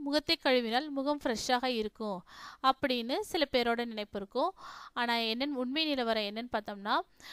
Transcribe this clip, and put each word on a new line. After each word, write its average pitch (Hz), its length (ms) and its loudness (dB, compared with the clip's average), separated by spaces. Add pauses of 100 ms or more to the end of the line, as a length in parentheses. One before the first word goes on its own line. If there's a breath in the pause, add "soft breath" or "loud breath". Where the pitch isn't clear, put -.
முகத்தை 294 320 2
கழுவினால் 254 520 2
முகம் 285 320 0
ஃப்ரெஷ்ஷாக 247 460 0 (140)
இருக்கும் 208 360 -4 (520 loud breath)
அப்படின்னு 254 500 2
சில 370 320 0
பேரோட 233 340 2
நினைப்பு 214 340 -6
இருக்கும். 254 300 0 (440 loud breath)
ஆனா 240 200 0 (140)
என்னன்னு, 254 340 0
உண்மை 269 240 0
நிலவரம் 226 440 2
என்னன்னு 226 260 -8
பார்த்தோம்னா, 208 400 -2 (380 loud breath)